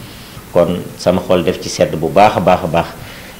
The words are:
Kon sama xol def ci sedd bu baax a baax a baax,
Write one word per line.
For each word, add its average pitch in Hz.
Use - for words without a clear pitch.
Kon 87
sama 92
xol 90
def -
ci -
sedd -
bu 80
baax 104
a 107
baax 90
a -
baax, 82